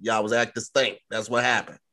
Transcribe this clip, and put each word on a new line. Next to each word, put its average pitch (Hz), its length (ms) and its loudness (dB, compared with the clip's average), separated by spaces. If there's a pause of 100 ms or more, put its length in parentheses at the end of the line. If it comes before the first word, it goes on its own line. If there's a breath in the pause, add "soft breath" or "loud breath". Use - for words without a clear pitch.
Y'all 110 220 0
was 107 100 0
acting 117 300 0
stink. 123 380 0 (100)
That's 110 180 -6
what 120 160 2
happened. 107 340 0 (140)